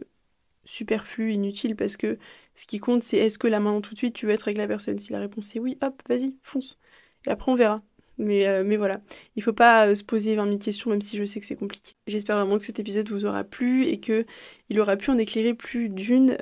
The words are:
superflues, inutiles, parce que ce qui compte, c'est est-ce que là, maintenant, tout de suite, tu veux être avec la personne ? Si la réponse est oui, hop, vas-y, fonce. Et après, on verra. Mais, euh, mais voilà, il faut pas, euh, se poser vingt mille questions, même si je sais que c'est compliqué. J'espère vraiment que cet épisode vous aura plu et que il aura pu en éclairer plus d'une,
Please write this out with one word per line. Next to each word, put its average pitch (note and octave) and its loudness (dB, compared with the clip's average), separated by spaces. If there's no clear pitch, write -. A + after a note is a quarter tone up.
superflues, A3 -4
inutiles, G3+ -2
parce G#3 -2
que A3 -4
ce - -16
qui G#3 -8
compte, A#3+ 0
c'est - -2
est-ce A3 2
que - 0
là, G#3+ 2
maintenant, G#3 0
tout G#3 -10
de - -14
suite, A#3+ -2
tu - -8
veux G#3+ 2
être A3 -2
avec G#3 -2
la G#3 -2
personne ? G#3 -4
Si G#3 -10
la G#3 -6
réponse G3+ -8
est A3 -4
oui, B3+ -4
hop, C4+ -4
vas-y, B3+ -2
fonce. - -8
Et - 0
après, G#3 -2
on B3+ 4
verra. A3 4
Mais, G3+ 2
euh, G3 2
mais G#3 2
voilà, G3+ -2
il G#3+ -4
faut A3+ 0
pas, A3+ 8
euh, G#3 4
se G3+ -2
poser A3 0
vingt G#3 0
mille G#3 0
questions, G#3 -4
même G#3 0
si G3+ -6
je G#3 -2
sais G3+ -6
que - -12
c'est - -8
compliqué. - -10
J'espère G#3 -2
vraiment G3+ 2
que G#3 -6
cet G#3 -8
épisode G#3 -2
vous G3+ -4
aura G3+ -2
plu B3 0
et G3+ 0
que A3+ 0
il G#3 0
aura G3+ 2
pu G3+ -2
en B3+ 4
éclairer A3+ 2
plus A#3 -6
d'une, A#3+ 4